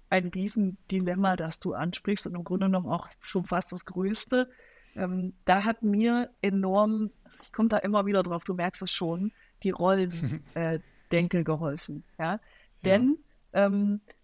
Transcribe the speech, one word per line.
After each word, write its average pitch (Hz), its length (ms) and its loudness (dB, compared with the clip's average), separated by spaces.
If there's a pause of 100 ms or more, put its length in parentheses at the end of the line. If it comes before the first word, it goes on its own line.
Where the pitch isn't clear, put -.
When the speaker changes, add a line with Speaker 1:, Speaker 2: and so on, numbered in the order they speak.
Speaker 1:
ein 185 180 2
Riesendilemma, 190 1080 0
das 160 240 -6
du 175 140 -4
ansprichst 175 540 -4
und 175 80 -8
im 175 80 -8
Grunde 185 240 0
genommen 185 200 0
auch 170 200 -4 (140)
schon 185 240 -4
fast 180 260 -4
das 180 140 -12
Größte. 226 640 -2 (460)
Ähm, 185 380 -4 (120)
da 190 180 4
hat 226 200 -2
mir 233 480 2 (100)
enorm, 202 720 2 (300)
ich - 100 -20
komm 226 180 2
da 214 80 2
immer 202 280 2
wieder 202 180 2
drauf, 175 200 -4
du 190 100 -4
merkst 180 280 -4
es 190 100 -6
schon, 180 400 -2 (320)
die 196 80 0
Rollen, 175 760 0
Speaker 2:
<laughs> - 40 -20
Speaker 1:
äh, 165 260 -2 (320)
Denke 175 320 2
geholfen, 156 600 -4 (140)
ja. 170 220 -4 (420)
Speaker 2:
Ja. 185 80 -2
Speaker 1:
Denn, 247 280 4 (360)
ähm, 202 480 2 (220)